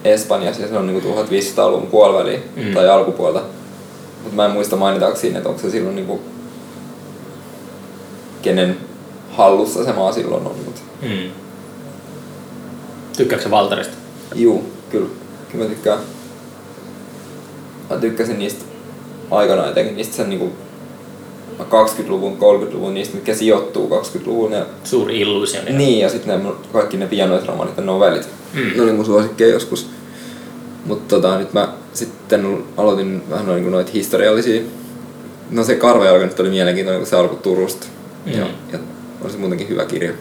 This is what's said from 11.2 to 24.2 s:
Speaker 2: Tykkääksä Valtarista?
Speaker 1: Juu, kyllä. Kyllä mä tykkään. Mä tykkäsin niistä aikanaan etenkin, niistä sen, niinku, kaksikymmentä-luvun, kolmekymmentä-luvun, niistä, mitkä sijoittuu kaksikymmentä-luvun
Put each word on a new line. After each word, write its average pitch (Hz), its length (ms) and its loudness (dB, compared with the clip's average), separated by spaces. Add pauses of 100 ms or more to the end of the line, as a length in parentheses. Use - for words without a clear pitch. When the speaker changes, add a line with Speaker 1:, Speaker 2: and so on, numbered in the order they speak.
Speaker 2:
Tykkääksä - 340 2
Valtarista? - 420 2 (420)
Speaker 1:
Juu, 117 340 4 (220)
kyllä. - 160 0 (440)
Kyllä 117 120 -4
mä 107 60 -2
tykkään. 107 300 0 (1900)
Mä - 80 -4
tykkäsin 113 420 -2
niistä - 260 -6 (680)
aikanaan 101 380 2
etenkin, 101 260 0
niistä 110 200 -8
sen, 104 140 -2
niinku, 92 220 -4 (1200)
kaksikymmentä-luvun, 98 680 2
kolmekymmentä-luvun, 98 560 4
niistä, 95 220 -6
mitkä 107 200 -2
sijoittuu 107 520 2
kaksikymmentä-luvun - 640 0